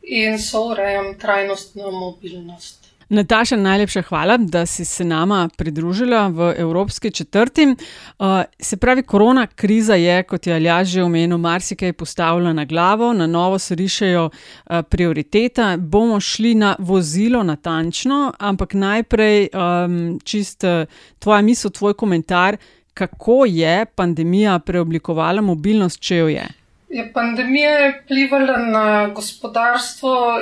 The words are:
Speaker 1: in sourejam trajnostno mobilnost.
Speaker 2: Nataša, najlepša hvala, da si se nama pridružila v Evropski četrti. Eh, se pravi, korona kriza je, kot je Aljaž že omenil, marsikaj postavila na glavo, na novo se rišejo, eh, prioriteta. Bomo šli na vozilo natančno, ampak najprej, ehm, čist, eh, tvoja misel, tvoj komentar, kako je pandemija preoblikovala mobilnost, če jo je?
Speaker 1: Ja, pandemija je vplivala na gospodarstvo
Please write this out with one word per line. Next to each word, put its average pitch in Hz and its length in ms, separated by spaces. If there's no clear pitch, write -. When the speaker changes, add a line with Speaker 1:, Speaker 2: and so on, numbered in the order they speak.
Speaker 1:
in 220 340
sourejam 202 760
trajnostno 196 760
mobilnost. 180 920
Speaker 2:
Nataša, 214 500
najlepša 196 440
hvala, 170 360
da 170 280
si 170 200
se - 180
nama 170 480
pridružila 185 760
v 170 280
Evropski 170 560
četrti. 240 520
Eh, - 640
se - 220
pravi, 254 260
korona 226 440
kriza 214 480
je, 175 260
kot 180 260
je 175 60
Aljaž 170 340
že 185 140
omenil, 170 360
marsikaj 175 560
postavila 170 600
na 151 120
glavo, 185 460
na 180 160
novo 175 320
se 185 160
rišejo, 180 540
eh, - 540
prioriteta. 180 920
Bomo 202 440
šli 226 360
na 208 220
vozilo 190 680
natančno, 170 920
ampak 196 380
najprej, 208 680
ehm, 175 760
čist, - 440
eh, 175 220
tvoja 208 260
misel, 214 300
tvoj 208 240
komentar, 185 640
kako 240 480
je 170 400
pandemija 180 720
preoblikovala 165 840
mobilnost, 185 580
če - 180
jo 165 100
je? - 180
Speaker 1:
Ja, 247 200
pandemija 254 640
je 285 240
vplivala 269 640
na 214 500
gospodarstvo 233 1040